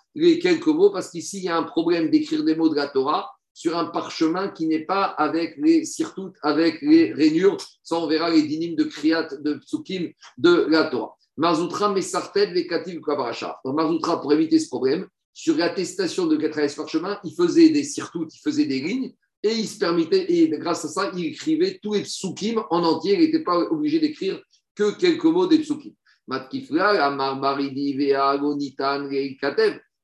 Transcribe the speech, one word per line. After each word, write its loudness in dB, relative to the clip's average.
les 4
quelques 2
mots, 6
parce -8
qu'ici, -12
il -8
y -4
a -2
un 0
problème 0
d'écrire 0
des 2
mots 2
de -4
la 0
Torah -2
sur -4
un -2
parchemin -2
qui -6
n'est 0
pas 0
avec -2
les 4
sirtout, -8
avec 0
les 6
rainures. 4
Ça, -4
on -2
verra 0
les 4
dynimes -4
de 2
Kriyat, 0
de -2
Psukim, -8
de 6
la 4
Torah. -6
Marzoutra, 0
Mesartet, -2
Vekativ, -4
Kabaracha. -6
Donc, -4
Marzoutra, 0
pour 0
éviter 4
ce -6
problème, -2
sur -2
l'attestation -2
de 2
Get -2
Khalitza -2
parchemin, -4
il -10
faisait 6
des 0
sirtout, -8
il -20
faisait -2
des -2
lignes, -6
et 2
il -4
se -12
permettait, 0
et 4
grâce -4
à -6
ça, -4
il -4
écrivait -2
tous -4
les 0
psukim -6
en 0
entier, 0
il 2
n'était 2
pas 0
obligé -2
d'écrire -4
que 0
quelques 0
mots 4
des 4
psukim. -8
Matkifla, -2
Amar -2
Maridi, -2
Vea, 2
Gonitan, -4
Reikatev. -2